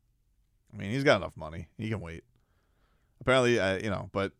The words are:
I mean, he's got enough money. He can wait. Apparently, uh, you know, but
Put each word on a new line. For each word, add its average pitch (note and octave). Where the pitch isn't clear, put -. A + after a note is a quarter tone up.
I -
mean, G2
he's C3+
got C3+
enough D#2+
money. D#2+
He G#2+
can G#2+
wait. E2
Apparently, B2
uh, F#2+
you G#2+
know, F#2+
but G2